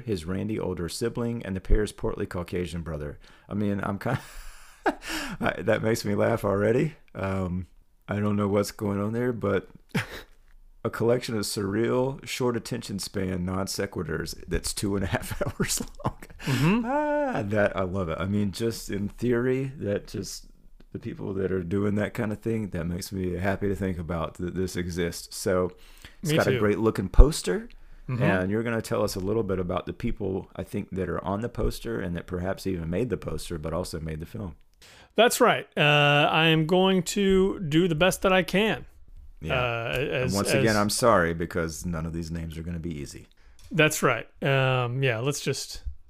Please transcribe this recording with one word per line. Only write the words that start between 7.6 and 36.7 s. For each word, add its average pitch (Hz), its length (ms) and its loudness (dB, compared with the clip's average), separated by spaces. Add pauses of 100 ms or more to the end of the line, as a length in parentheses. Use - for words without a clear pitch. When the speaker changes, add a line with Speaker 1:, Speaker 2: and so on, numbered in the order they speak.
Speaker 1:
I 101 120 -2
don't 104 160 0
know 101 140 2
what's 101 220 2
going 101 300 -2
on 107 120 -2
there, 123 200 0
but 101 360 0 (260)
<laughs> - 880 -10
a 113 40 -2
collection 120 480 0
of 101 80 -2
surreal, 117 800 0
short 123 300 0
attention 113 420 -8
span 92 460 -4
non 95 220 -2
sequiturs 82 680 -4 (120)
that's - 260 -4
two 101 220 -2
and 98 80 -2
a 95 40 -2
half - 340 -4
<laughs> - 60 -2 (120)
hours - 220 -2 (240)
long. - 120 -6 (280)
Speaker 2:
Mm-hmm. 156 400 2
Speaker 1:
Ah, 294 600 0
that, 101 320 2
I 95 60 0
love 90 260 -2
it. 78 100 -2
I 90 60 -4
mean, 101 260 0
just 113 380 -4
in 101 180 -4
theory, 127 720 0
that 101 300 -2
just, - 400 -10 (440)
the - 80 -10
people 104 360 -8
that 95 180 0
are 95 100 0
doing 101 320 0
that 104 180 0
kind 107 200 -2
of 104 80 -8
thing, 110 300 -2
that 85 140 -4
makes 87 280 -6
me 92 240 -2
happy 98 320 0
to 101 60 0
think 92 220 -2
about 82 380 -4
that 87 180 -6
this 90 220 -4
exists. 87 600 -4
So 92 340 2 (500)
it's 156 100 0
Speaker 2:
Me 156 60 4
Speaker 1:
got 101 100 4
a - 40 6
Speaker 2:
too. 127 80 2
Speaker 1:
great 104 200 4
looking 107 280 2
poster. 180 640 6 (400)
Speaker 2:
Mm-hmm. 123 120 -2
Speaker 1:
And 95 300 2
you're 113 120 0
gonna 113 180 -2
tell 110 220 0
us 104 120 0
a 98 60 -4
little 107 220 0
bit 95 160 -2
about 90 260 -2
the 87 80 -6
people, 98 640 -4
I 95 60 -6
think, - 280 -6
that 90 160 -4
are 82 160 -4
on 101 160 -2
the 117 80 -4
poster 117 540 -4
and 90 160 -4
that - 100 -10
perhaps 92 400 -4
even 85 220 -2
made 104 200 0
the 90 60 -2
poster, 80 420 -6
but 78 140 -6
also 85 300 -4
made 78 180 -6
the 82 60 -10
film. 98 320 -10 (580)
Speaker 2:
That's 233 240 6
right. 175 280 6 (100)
Uh, 147 520 6
I 160 180 4
am 160 180 6
going 185 380 4